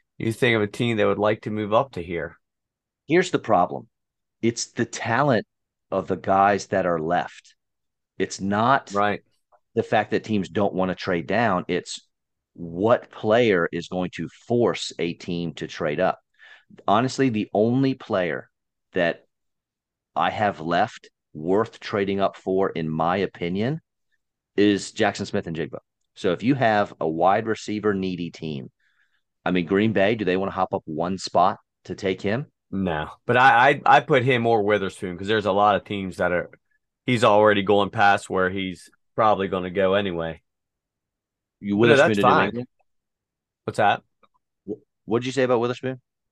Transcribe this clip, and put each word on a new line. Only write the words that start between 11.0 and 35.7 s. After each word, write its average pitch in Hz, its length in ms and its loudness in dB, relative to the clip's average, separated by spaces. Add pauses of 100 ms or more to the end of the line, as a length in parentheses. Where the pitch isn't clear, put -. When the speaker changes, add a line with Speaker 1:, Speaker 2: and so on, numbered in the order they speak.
Speaker 2:
down. 98 400 0
It's - 340 -6 (520)
what 85 580 -2
player 107 600 2
is 85 160 -8
going 90 280 -6
to 82 120 -8 (200)
force 113 500 0
a 85 160 -4
team 85 420 -8
to 80 120 -12
trade 76 320 -6
up. 92 200 0 (680)
Honestly, 127 420 2
the 107 240 -4
only 127 400 2
player 90 560 -4 (440)
that 85 320 -2 (880)
I 85 160 0
have 98 280 -2
left 85 500 -2 (240)
worth 95 460 -2
trading 98 400 -4
up 95 160 0
for, 95 360 -2
in 80 180 -6
my 80 280 0
opinion, 101 640 -4 (760)
is 101 360 2
Jackson 101 360 -2
Smith 101 180 -4
and 82 100 -8
Jigba. 78 220 -8 (380)
So 92 160 -2
if 85 100 -2
you 131 140 2
have 107 440 2
a 80 80 -2
wide 90 380 0
receiver 104 480 -2
needy 90 380 -4
team, 73 400 -10 (760)
I 90 60 -2
mean, 90 160 0
Green 101 260 2
Bay, 98 220 2
do 110 100 -4
they 90 100 0
want 95 140 -2
to 90 60 -12
hop 92 180 -4
up 95 120 -4
one 85 340 -6
spot 92 400 0 (260)
to 92 100 -10
take 95 260 -4
him? 113 260 -4 (240)
Speaker 1:
No, 87 400 -4 (160)
but 120 100 2
I, 127 320 6
I, 143 160 0
I 147 140 8
put 135 240 2
him 120 240 2
or 113 160 2
Witherspoon 95 540 -2
'cause 95 100 -10
there's 107 180 0
a 98 80 0
lot 101 220 4